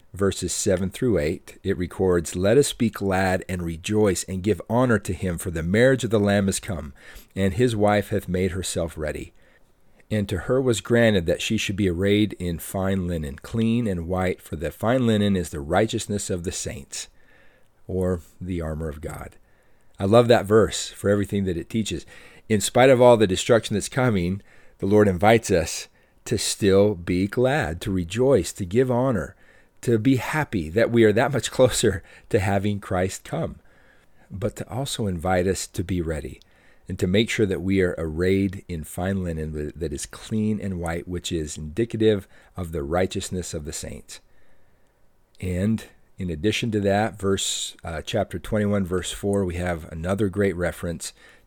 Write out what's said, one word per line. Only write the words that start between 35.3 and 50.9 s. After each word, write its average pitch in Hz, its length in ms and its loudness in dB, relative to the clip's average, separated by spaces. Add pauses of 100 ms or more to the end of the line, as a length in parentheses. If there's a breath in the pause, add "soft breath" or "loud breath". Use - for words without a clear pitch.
us 92 220 -2
to - 160 -6
be 87 180 -2
ready 76 380 -8 (480 soft breath)
and 95 100 -8
to 98 80 -2
make 104 240 2
sure 110 160 0
that 87 160 -2
we 95 180 2
are 90 160 2
arrayed 92 720 0
in 80 160 -8
fine 95 400 -4
linen 78 540 -6
that 76 160 -6
is 69 120 -8
clean 107 560 -4
and 95 200 -6
white, 85 260 -6
which 87 240 -8
is 78 260 -4
indicative 107 720 0 (300 soft breath)
of 85 160 -8
the 78 100 -4
righteousness 90 720 -4
of 76 100 -8
the 78 80 -10
saints. - 460 -14 (1200)
And 92 440 -2 (340)
in 92 100 -6
addition 104 440 -2
to 107 80 0
that, 98 400 0
verse, - 640 -4
uh, 80 180 -8
chapter 98 380 -4
twenty-one, 104 440 0
verse 90 280 -4
four, 101 320 -2
we 87 120 -4
have 87 360 -4
another 95 360 -2
great 95 280 -2
reference, 85 560 -6 (340 soft breath)